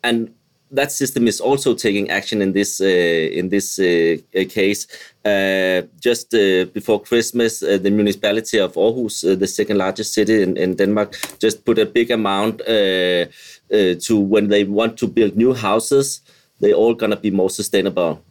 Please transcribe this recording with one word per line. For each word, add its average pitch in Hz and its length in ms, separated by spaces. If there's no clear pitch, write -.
And 117 280
that 135 220
system 131 340
is 104 140
also 135 340
taking 104 340
action 98 320
in 95 120
this, 98 280
uh, 98 40
in 87 640
this, 98 320
uh, 85 360
uh, 95 140
case. 101 380
Uh, 95 580
just, 120 340
uh, 95 380
before 104 280
Christmas, 117 640
uh, 98 140
the 98 120
municipality 104 680
of 92 160
Aarhus, 113 500
uh, 95 100
the 95 140
second 104 300
largest 95 360
city 107 260
in, 92 160
in 90 200
Denmark, 101 420
just 107 240
put 110 160
a 104 60
big 117 260
amount, 107 500
uh, 92 640
uh, 95 260
to 107 220
when 104 260
they 104 160
want 104 360
to 113 100
build 101 280
new 120 160
houses, 113 680
they 101 120
all 113 220
gonna 107 220
be 104 160
more 95 180
sustainable. 92 800